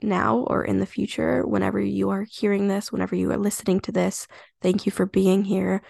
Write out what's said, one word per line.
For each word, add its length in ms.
now 480
or 140
in 160
the 80
future, 580
whenever 360
you 300
are 200
hearing 380
this, 240
whenever 240
you 160
are 60
listening 420
to 100
this. 380
Thank 260
you 60
for 140
being 360
here. 480